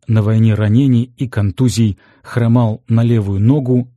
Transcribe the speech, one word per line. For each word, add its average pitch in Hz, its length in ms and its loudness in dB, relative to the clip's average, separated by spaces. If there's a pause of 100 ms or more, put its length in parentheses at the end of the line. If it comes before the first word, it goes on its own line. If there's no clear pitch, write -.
на 110 160 0
войне 110 320 2
ранений 120 640 0
и 131 120 -6
контузий 110 680 -2 (240)
хромал 117 680 -2
на 113 140 0
левую 107 360 0
ногу 123 580 0